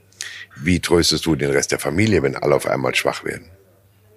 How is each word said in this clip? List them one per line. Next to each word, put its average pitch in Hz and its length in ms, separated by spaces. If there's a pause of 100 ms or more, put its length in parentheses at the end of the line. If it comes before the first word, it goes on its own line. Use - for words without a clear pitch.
(560)
Wie 82 220
tröstest 82 480
du 80 80
den 71 160
Rest 69 220
der 62 80
Familie, 90 420
wenn 67 140
alle 71 180
auf - 140
einmal 64 260
schwach - 300
werden? - 260 (680)